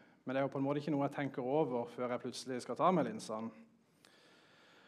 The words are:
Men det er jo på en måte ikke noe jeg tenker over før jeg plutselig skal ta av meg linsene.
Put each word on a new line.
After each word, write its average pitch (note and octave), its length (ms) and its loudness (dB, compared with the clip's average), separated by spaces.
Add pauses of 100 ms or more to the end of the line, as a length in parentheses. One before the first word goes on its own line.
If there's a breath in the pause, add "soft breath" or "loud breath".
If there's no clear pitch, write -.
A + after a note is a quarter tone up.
(240 loud breath)
Men B2+ 120 -2
det - 20 0
er C#3 80 4
jo C3+ 80 -2
på C#3+ 60 -2
en C3+ 80 0
måte D3 160 0
ikke D#3+ 80 -2
noe C#3 160 4
jeg C#3 80 -8
tenker C#3 260 -4
over B2+ 540 2
før B2 140 -2
jeg A#2+ 120 -2
plutselig B2 400 -6
skal B2+ 140 -6
ta C#3+ 80 2
av F3+ 100 8
meg D3+ 140 4
linsene. A2 420 -6 (1400 loud breath)